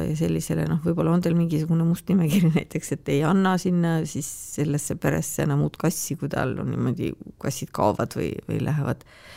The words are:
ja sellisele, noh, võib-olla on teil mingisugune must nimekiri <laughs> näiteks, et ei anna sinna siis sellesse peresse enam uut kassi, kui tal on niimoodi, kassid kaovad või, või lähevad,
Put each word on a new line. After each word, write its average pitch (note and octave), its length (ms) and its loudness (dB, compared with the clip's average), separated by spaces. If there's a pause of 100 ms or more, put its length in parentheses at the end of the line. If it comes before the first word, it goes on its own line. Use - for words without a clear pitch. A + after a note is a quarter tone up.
ja D#3 140 0
sellisele, D#3+ 520 0
noh, D#3+ 160 0
võib-olla E3+ 300 2
on F3 80 4
teil E3+ 160 2
mingisugune E3 460 2
must E3+ 240 0
nimekiri F3 440 4
<laughs> D#3 60 4
näiteks, - 340 -4
et - 160 -6
ei C#3+ 160 2
anna F#3+ 320 4
sinna F3 380 2 (100)
siis D3 220 -6 (300)
sellesse D3 400 -2
peresse D#3+ 500 0
enam D3 180 2
uut - 160 -4
kassi, - 360 -2
kui C#3 120 -6
tal - 300 -2
on B2+ 160 -4
niimoodi, A#2+ 380 -2 (260)
kassid - 340 -6
kaovad - 460 0
või, - 160 -2 (140)
või G#2+ 120 -2
lähevad, - 460 -2 (300)